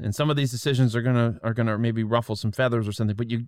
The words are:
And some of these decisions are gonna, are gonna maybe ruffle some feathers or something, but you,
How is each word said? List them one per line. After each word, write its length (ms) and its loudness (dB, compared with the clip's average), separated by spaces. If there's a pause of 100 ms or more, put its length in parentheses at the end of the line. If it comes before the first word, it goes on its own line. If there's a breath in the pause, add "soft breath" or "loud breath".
And 140 -2
some 140 0
of 80 2
these 140 0
decisions 440 2
are 60 2
gonna, 420 2
are 100 -2
gonna 240 0
maybe 260 0
ruffle 320 0
some 160 -2
feathers 360 0
or 40 -4
something, 240 -2
but 140 -4
you, 180 -4